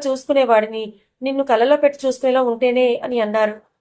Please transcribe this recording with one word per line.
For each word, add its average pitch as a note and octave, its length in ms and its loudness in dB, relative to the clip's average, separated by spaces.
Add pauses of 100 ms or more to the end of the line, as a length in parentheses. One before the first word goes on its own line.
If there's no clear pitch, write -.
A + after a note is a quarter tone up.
చూసుకునేవాడిని, A3+ 840 0 (280)
నిన్ను C4+ 220 -2
కలలో C4 340 2
పెట్టి C#4+ 300 0
చూసుకునేలా C4 340 0
ఉంటేనే" B3 540 0
అని B3 240 -4
అన్నారు. G#3+ 420 -2 (200)